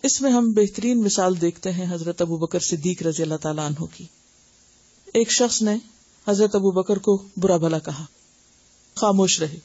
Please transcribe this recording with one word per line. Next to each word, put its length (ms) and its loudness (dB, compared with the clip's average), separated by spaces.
اس 180 0
میں 100 2
ہم 220 4
بہترین 500 2
مثال 380 0
دیکھتے 320 -2
ہیں 220 -4
حضرت 260 -6
ابو 160 -2
بکر 240 -2
صدیق 420 -4
رضی 200 -2
اللہ 180 -2
تعالیٰ 260 -4
عنہ 180 -4
کی۔ 80 -20
ایک 160 2
شخص 320 0
نے 140 2
حضرت 260 2
ابو 160 4
بکر 280 0
کو 240 0
برا 200 2
بھلا 220 0
کہا، 260 -10
خاموش 460 2
رہے۔ 240 -6